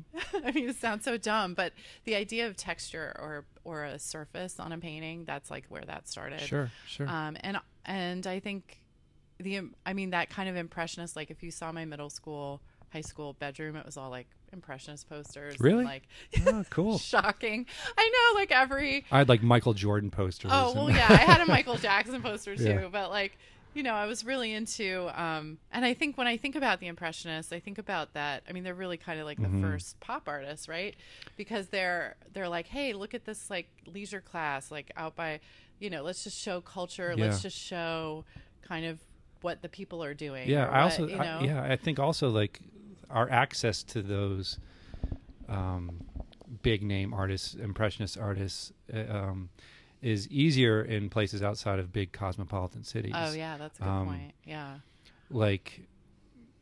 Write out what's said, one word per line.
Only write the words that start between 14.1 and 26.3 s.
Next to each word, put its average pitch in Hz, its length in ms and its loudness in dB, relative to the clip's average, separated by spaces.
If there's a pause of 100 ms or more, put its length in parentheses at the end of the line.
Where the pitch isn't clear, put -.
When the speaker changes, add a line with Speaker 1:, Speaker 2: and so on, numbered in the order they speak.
Speaker 1:
like, 127 180 -10 (240)
impressionist 147 560 -14
posters 147 460 -12
and, 123 100 -2
Speaker 2:
Really? 226 200 6
Speaker 1:
like, 135 240 -8 (380)
Speaker 2:
Oh, 214 240 4
cool. 190 280 2
Speaker 1:
<laughs> - 0 -
shocking. 214 680 0 (300)
I 466 360 8
know, 415 60 4
like, 392 140 2
every 269 580 4
Speaker 2:
I - 80 8
had, 139 100 10
like, 117 140 8
Michael 120 320 6
Jordan 101 360 2
posters - 440 -2
Speaker 1:
Oh, 247 200 6
well, 277 140 2
Speaker 2:
and - 80 8
<laughs> - 0 -
Speaker 1:
yeah, 233 120 8
I 262 80 12
had 330 240 12
a 339 60 4
Michael 254 300 6
Jackson 220 460 2
poster 208 320 -6
Speaker 2:
Yeah. 104 280 4
Speaker 1:
too, 92 80 -6
but, 180 200 -2
like, 196 280 -2 (340)
you 294 120 -4
know, 226 100 0
I 208 120 0
was 226 180 -4
really 240 280 -2
into, 190 560 -2 (100)
um, 160 400 -4 (120)
and 247 140 0
I 247 100 4
think 285 240 -2
when 247 80 0
I 233 100 2